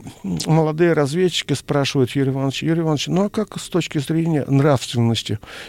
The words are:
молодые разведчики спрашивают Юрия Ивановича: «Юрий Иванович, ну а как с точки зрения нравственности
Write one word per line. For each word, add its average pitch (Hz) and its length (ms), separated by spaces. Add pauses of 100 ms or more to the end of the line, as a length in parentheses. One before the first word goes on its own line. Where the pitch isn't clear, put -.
(240)
молодые 160 720
разведчики 156 580
спрашивают 139 600
Юрия 135 200
Ивановича: 135 360
«Юрий 165 140
Иванович, 156 260
ну 175 180
а 208 40
как 208 300
с - 100
точки - 300
зрения 160 480
нравственности 135 540 (680)